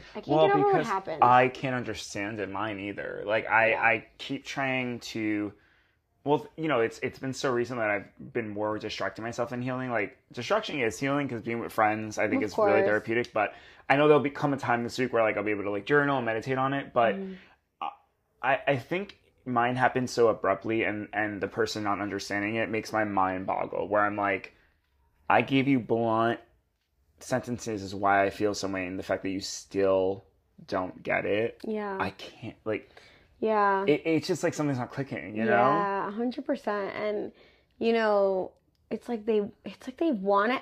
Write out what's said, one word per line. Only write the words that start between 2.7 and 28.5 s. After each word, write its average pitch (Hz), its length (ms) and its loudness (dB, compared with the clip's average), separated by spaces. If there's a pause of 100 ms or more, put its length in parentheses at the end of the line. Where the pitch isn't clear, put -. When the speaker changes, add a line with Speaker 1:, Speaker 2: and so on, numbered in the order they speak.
Speaker 2:
either. 92 460 -8
Like, 107 220 0
I, 110 220 6
Speaker 1:
Yeah. 92 140 2
Speaker 2:
I 113 220 2 (120)
keep 135 280 -10
trying 127 560 -4
to, 107 520 -4 (720)
well, 147 160 2
th-, 147 180 -12
you 160 100 -4
know, 139 140 2
it's, 113 220 0
it's 123 160 -6
been 131 140 -6
so 131 200 -2
recent 120 260 -2
that 107 120 0
I've 101 420 -8
been 113 160 -4
more 107 300 -4
distracting 104 440 -6
myself 117 300 -4
in 123 80 -6
healing. 127 300 -4
Like, 107 260 -2 (140)
distraction 180 480 -2
is 113 200 0
healing 139 280 0
'cause 117 160 -6
being 117 160 -4
with 85 120 -6
friends, 107 460 0
I 107 100 2
think, 254 140 2
Speaker 1:
Of - 60 -2
Speaker 2:
is - 100 -4
really 208 140 4
Speaker 1:
course. 196 140 4
Speaker 2:
therapeutic. 117 460 2
But 104 220 0 (340)
I 139 80 6
know 147 120 6
there'll 147 160 8
be, 139 80 -2
come 143 220 -2
a 131 40 -2
time 123 260 0
this 117 140 -6
week 127 160 -2
where, 117 80 4
like, 107 160 2
I'll 101 60 -2
be 104 80 0
able 101 140 -4
to, 101 60 -2
like, 101 140 -4
journal 143 320 2
and 120 80 -2
meditate 113 320 -2
on 135 160 0
it. 139 180 -6
But 113 240 4
Speaker 1:
Mm. 95 200 -8 (440)
Speaker 2:
I, 82 100 -6 (520)
I, 131 180 0 (100)
I 143 80 4
think 180 420 -8 (260)
mine 123 300 0
happened 127 340 2
so 117 200 4
abruptly, 107 540 0
and, 104 300 -4
and 104 280 -4
the 101 60 -2
person 107 360 -2
not 101 180 -2
understanding 101 540 -4
it 110 160 -2
makes 107 200 -4
my 110 120 0
mind 95 420 0
boggle, 90 420 -4
where 101 140 2
I'm 104 160 0
like, 101 380 -2 (720)
I 110 140 6
gave 135 240 2
you 135 120 4
blunt 113 600 0 (800)
sentences 117 640 -6
is 98 120 -10
why 98 300 4
I 98 40 0
feel 104 240 0